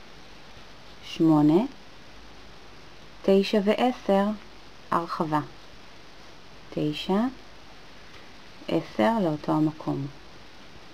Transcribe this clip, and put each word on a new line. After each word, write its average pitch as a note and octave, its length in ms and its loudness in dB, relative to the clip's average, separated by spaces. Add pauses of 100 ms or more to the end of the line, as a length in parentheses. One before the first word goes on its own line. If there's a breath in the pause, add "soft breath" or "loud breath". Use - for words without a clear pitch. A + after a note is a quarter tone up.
(1040)
שמונה. D#3 580 8 (1600)
תשע G3 420 6
ועשר, G#3+ 600 4 (680)
הרחבה. E3+ 500 2 (1300)
תשע, D#3 500 2 (1500)
עשר A3 520 2
לאותו D#3 320 2
המקום. D#3 540 2 (880)